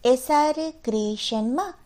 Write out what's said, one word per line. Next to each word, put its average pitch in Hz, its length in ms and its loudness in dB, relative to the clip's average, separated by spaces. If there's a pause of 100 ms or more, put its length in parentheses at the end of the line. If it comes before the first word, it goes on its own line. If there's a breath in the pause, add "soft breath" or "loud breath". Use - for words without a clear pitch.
એસ 254 280 2
આર 302 240 4 (280)
ક્રિએશનમાં 220 880 -2 (120)